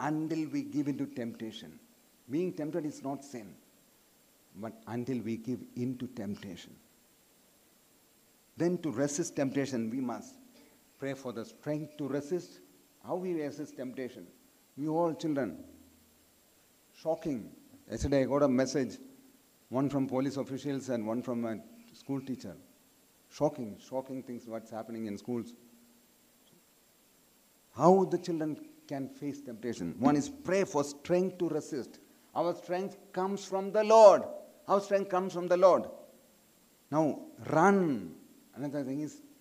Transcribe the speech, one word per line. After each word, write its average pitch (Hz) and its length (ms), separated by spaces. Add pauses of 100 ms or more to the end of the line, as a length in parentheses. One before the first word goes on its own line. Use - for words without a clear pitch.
until 156 480
we 139 140
give 127 240
in 139 120
to 139 80
temptation. 113 720 (500)
Being 170 240
tempted 151 320
is 147 180
not 139 220
sin, 101 300 (1000)
but 107 180 (120)
until 120 340
we 110 180
give 123 220 (160)
in 123 220
to 123 100
temptation. 101 680 (1800)
Then 175 220
to 160 140
resist 143 440
temptation, 131 520
we 127 120
must 113 340 (640)
pray 139 160
for 131 180
the 110 120
strength 151 520
to 143 120
resist. 143 520 (460)
How 147 100
we 185 160
resist 147 440
temptation? 127 500 (500)
You 156 200
all 165 180
children, 139 500 (1400)
shocking. 147 480 (400)
Yesterday 135 320
I - 40
got 139 160
a 143 60
message, 127 500 (720)
one 135 180
from 135 180
police 131 300
officials 135 540
and 113 160
one 120 160
from 117 240
a 110 120 (360)
school 139 260
teacher. 120 340 (800)
Shocking, 131 460 (100)
shocking 131 340
things 120 240
what's 113 240
happening 113 360
in 101 100
schools. 120 380 (2250)
How 185 300
the 170 140
children 156 400 (320)
can 135 180
face 143 320
temptation. 107 600
One 139 160
is 139 120
pray - 360
for 143 180
strength 180 560
to 175 100
resist. 147 520 (340)
Our 165 220
strength 190 400 (160)
comes 190 320
from 190 260
the 214 140
Lord. 214 380 (440)
Our 190 140
strength 196 280
comes 185 240
from 175 140
the 175 100
Lord. 180 280 (1040)
Now, 147 300 (300)
run. 156 640 (400)
Another 139 260
thing 135 180
is, 151 220 (180)